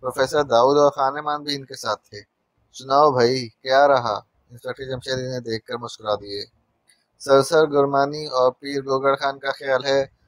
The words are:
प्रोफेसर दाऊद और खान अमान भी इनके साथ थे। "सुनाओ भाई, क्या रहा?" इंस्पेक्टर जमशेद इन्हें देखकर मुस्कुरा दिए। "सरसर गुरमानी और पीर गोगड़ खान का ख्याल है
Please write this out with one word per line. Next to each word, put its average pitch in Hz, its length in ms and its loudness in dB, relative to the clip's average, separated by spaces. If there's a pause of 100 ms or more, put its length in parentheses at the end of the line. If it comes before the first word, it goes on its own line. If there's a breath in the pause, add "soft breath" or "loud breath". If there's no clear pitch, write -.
प्रोफेसर 135 400 -2
दाऊद 131 340 4
और 147 120 6
खान 139 280 -4
अमान 147 260 -6
भी 147 120 -6
इनके 131 200 -14
साथ 113 200 -4
थे। - 260 -20 (540)
"सुनाओ 139 360 4
भाई, 127 360 0 (140)
क्या 131 240 4
रहा?" 120 320 2 (340)
इंस्पेक्टर 127 400 -14
जमशेद 127 280 -8
इन्हें 127 240 -8
देखकर 117 340 -8
मुस्कुरा 110 380 -6
दिए। 101 280 -10 (800)
"सरसर 139 440 4
गुरमानी 143 640 0
और 127 240 2
पीर 139 300 -8
गोगड़ 135 340 0
खान 139 220 -4
का 135 140 -6
ख्याल 135 340 -2
है 139 280 0 (140)